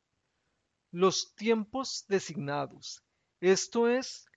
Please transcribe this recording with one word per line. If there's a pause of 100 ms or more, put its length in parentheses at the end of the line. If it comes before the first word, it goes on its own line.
(920)
Los
tiempos
designados, (380)
esto
es